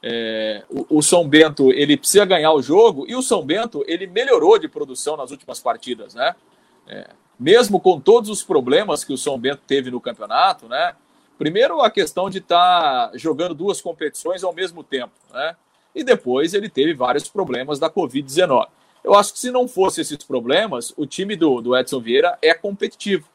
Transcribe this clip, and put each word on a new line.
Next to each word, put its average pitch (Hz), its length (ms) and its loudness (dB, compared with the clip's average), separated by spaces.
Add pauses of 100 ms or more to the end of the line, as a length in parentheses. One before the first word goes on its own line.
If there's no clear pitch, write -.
é, 110 640 -6
o, - 280 -2
o 151 40 4
São 170 260 2
Bento, 147 440 6
ele 147 240 2
precisa 202 300 4
ganhar 160 260 2
o 151 100 4
jogo, 180 460 4
e 233 80 -8
o 254 60 -4
São 214 220 -2
Bento, 156 440 -4
ele 175 180 -6
melhorou 202 540 4
de 156 80 -8
produção 147 480 -8
nas 135 160 -12
últimas 127 280 -16
partidas, 117 540 -6
né? 139 220 -4 (520)
É, 98 220 -18 (300)
mesmo 202 400 4
com 180 200 2
todos 214 300 4
os 202 140 -8
problemas 151 600 0
que 143 100 -8
o 127 40 -6
São 135 220 -6
Bento 139 260 -4
teve 135 240 -2
no 123 120 -8
campeonato, 117 680 -2
né? 151 260 -4 (440)
Primeiro, 233 440 0
a 226 80 4
questão 185 400 -4
de 185 100 -10
tá 165 760 2
jogando 160 400 -4
duas 180 260 -6
competições 170 640 -8
ao 180 100 -4
mesmo 170 300 -10
tempo, - 300 -10 (200)
né? 151 220 -8 (400)
E - 80 -6
depois 165 500 0
ele 202 160 -4
teve 151 240 -2
vários 127 340 -4
problemas 147 520 -6
da 156 100 -2
covid 156 340 -4
dezenove. 135 440 0 (360)
Eu - 120 4
acho 202 180 4
que - 60 -14
se 247 100 -6
não 247 180 0
fosse 180 340 0
esses 151 160 -8
problemas, 131 760 -4
o 147 120 -6
time 202 280 -6
do, 151 240 2
do 120 160 0
Edson 131 240 -2
Vieira 135 420 0
é 160 120 2
competitivo. 202 800 -6